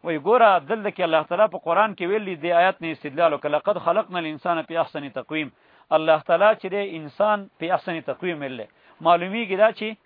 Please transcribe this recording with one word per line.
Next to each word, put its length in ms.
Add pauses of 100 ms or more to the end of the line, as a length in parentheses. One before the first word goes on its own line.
وی: 140
«ګوره، 320 (200)
دلته 200
کې 120
الله 200
تعالی 240
په 120
قرآن 340
کې 140
ویلي، 300
دې 140
آیات 320
نه 80
استدلال 420
وکړه، 180
لقد 280
خلقنا 400
الانسان 440
فی 140
احسن 320
تقویم.» 400 (420)
الله 360
تعالی 240
چې 200
دی، 120 (140)
انسان 580
په 200
احسن 260
تقویم 420
ویلی. 240 (340)
معلومیږي 560
دا 160
چې 160 (180)